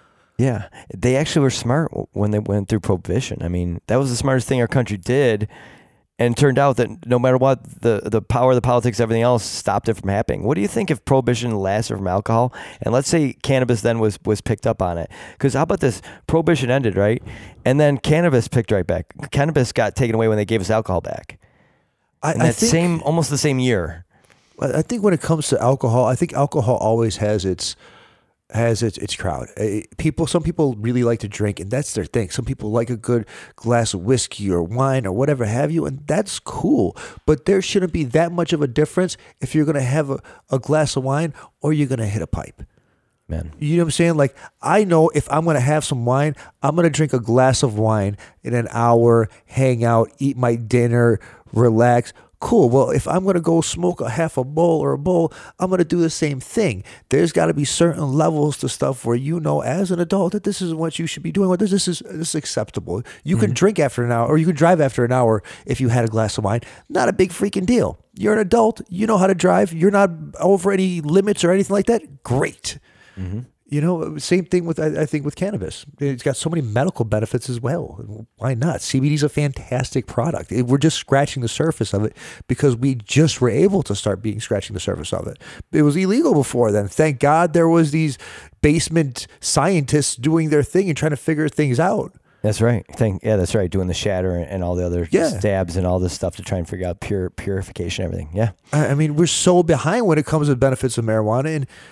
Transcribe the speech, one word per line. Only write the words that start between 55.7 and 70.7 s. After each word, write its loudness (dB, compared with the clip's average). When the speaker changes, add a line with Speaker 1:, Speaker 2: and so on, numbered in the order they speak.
Speaker 2:
gonna 2
do 0
the 2
same -4
thing. -2
There's 2
gotta 2
be -2
certain 0
levels 0
to -4
stuff -4
where 0
you -2
know 0
as -2
an -2
adult 0
that -4
this -4
is -4
what -4
you -4
should -8
be -6
doing, 0
or 2
this 0
is, 0
this -4
is -8
acceptable. -6
You 0
can 2
Speaker 1:
Mm-hmm. -2
Speaker 2:
drink 2
after 0
an 0
hour, 2
or 2
you 2
can 2
drive 4
after 2
an 0
hour 2
if -4
you 2
had 2
a 0
glass -2
of -4
wine. -2
Not 0
a 2
big 2
freaking -2
deal. 0
You're 0
an 2
adult. 2
You -2
know 2
how 4
to 4
drive. 2
You're 2
not 4
over 2